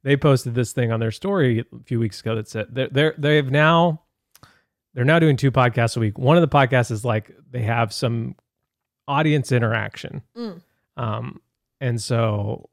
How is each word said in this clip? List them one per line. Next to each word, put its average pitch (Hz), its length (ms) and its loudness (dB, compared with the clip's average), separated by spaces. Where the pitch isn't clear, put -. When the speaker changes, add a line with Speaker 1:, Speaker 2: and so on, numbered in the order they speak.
Speaker 1:
They 139 140 2
posted 135 360 2
this 120 200 -2
thing 120 180 0
on 113 80 -2
their 113 120 -2
story 139 500 0
a 123 240 -16
few 120 120 -4
weeks 113 220 -2
ago 113 160 -4
that 110 140 -8
said 107 220 -8
they're, 131 200 -4
they're, 147 260 2
they've 147 320 2
now, 160 520 4
they're 123 120 -2
now 160 120 4
doing 156 200 4
two 139 120 2
podcasts 120 460 2
a 120 60 -2
week. 107 160 -2
One 139 180 4
of 175 60 6
the 151 80 2
podcasts 131 420 2
is, 110 140 -6
like, 110 260 -2
they 123 120 -8
have 117 320 -2
some 117 420 -4
audience 147 460 0
interaction. 113 680 -4
Speaker 2:
Mm. 196 240 -12
Speaker 1:
Um, 120 440 -8
and 120 220 -2
so 110 720 -2